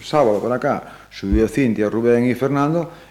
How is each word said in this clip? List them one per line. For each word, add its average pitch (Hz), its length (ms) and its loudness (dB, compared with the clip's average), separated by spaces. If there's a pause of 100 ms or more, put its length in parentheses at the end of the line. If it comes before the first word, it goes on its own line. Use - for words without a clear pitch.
sábado 117 400 2
para 120 140 -2
acá, 123 280 -2 (280)
subió 107 380 0
Cintia, 107 400 0
Rubén 120 360 2
y 123 100 2
Fernando, 143 540 0 (220)